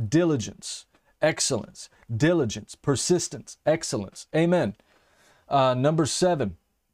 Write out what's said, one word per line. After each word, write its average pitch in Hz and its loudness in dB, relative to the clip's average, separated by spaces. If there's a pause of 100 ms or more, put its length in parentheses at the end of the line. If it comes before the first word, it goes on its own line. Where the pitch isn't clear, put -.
Diligence, 151 -2 (340)
excellence, - -2 (240)
diligence, 139 0
persistence, - -2
excellence. 151 -2
Amen. 160 2 (720)
Uh, 131 2
number 151 2
seven, 143 0 (380)